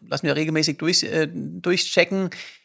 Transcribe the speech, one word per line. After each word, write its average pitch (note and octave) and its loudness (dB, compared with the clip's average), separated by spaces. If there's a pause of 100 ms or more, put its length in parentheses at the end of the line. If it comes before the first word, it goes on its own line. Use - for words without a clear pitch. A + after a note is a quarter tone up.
lass - -4
mich D#3+ 2
ja C#3 2
regelmäßig D#3 2
durch, E3 2
äh, D#3 0
durchchecken. F3 0 (360)